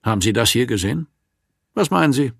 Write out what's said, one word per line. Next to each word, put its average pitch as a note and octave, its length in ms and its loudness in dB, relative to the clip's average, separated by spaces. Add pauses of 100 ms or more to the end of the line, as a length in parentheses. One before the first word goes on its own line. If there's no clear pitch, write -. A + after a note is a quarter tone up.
"Haben A2 200 -2
Sie G#2+ 100 0
das G#2+ 160 2
hier B2 180 0
gesehen?" A2+ 400 -4 (680)
"Was F#3 160 0
meinen D#3+ 240 2
Sie?" C3 260 0